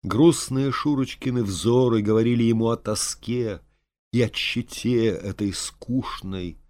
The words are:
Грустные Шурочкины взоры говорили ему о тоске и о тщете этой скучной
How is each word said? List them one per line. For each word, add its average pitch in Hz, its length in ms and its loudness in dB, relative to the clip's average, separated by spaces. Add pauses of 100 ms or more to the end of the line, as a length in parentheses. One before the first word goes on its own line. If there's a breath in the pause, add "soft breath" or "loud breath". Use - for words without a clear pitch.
Грустные 135 640 2
Шурочкины 131 720 -2
взоры 113 600 2
говорили 113 420 2
ему 113 240 2
о 117 80 0
тоске 110 840 -6 (520)
и 120 100 2
о 110 80 2
тщете - 760 -2
этой 98 460 -4
скучной 95 1040 -8 (140)